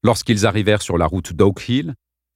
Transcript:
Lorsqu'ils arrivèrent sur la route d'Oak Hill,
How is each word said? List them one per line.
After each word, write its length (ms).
Lorsqu'ils 420
arrivèrent 360
sur 160
la 80
route 280
d'Oak 360
Hill, 240